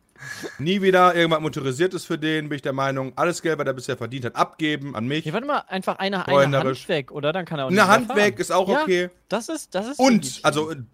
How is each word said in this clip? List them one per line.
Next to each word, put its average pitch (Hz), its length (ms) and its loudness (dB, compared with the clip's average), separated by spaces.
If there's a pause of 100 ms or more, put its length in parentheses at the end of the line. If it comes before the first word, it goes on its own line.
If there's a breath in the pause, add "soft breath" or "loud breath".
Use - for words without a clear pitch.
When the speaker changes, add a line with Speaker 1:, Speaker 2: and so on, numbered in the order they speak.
(600 loud breath)
Speaker 1:
Nie 185 220 0
wieder 180 320 6
irgendwas 165 280 4
Motorisiertes 156 640 -2
für 165 120 -4
den, 156 300 -2
bin 147 80 -6
ich 139 60 -10
der 147 100 -4
Meinung. 135 460 -2
Alles 165 240 0
Geld, 156 180 0
was 147 80 -2
er 135 60 -2
bisher 127 240 -6
verdient 123 260 -8
hat, 117 140 -6
abgeben 147 580 -2
an 110 120 -4
mich. 156 180 -4
Speaker 2:
Ja, 156 80 -4
warte 233 140 -4
mal, 277 200 -2
einfach 190 300 -4
eine, 190 280 -4
eine 147 120 0
Speaker 1:
Freunderisch. 139 440 2
Speaker 2:
Hand - 80 -12
weg, 151 220 -4
oder? 147 220 -2
Dann 180 100 -4
kann 160 160 -6
er 135 60 -2
auch 131 40 -4
Speaker 1:
Eine 180 120 0
Speaker 2:
nicht 196 40 8
mehr 190 80 6
Speaker 1:
Hand 233 140 4
Speaker 2:
fahren. 247 100 -2
Speaker 1:
weg 208 220 2
ist 170 120 -4
auch 185 180 2
Speaker 2:
Ja, 277 140 2
Speaker 1:
okay. 180 260 0 (180)
Speaker 2:
das 226 220 -4
ist, - 260 -10
das 202 140 -4
ist 285 100 -6
Speaker 1:
Und, 247 240 6
Speaker 2:
legitim. - 220 -10
Speaker 1:
also, 151 260 0
äh, 160 40 -8 (180)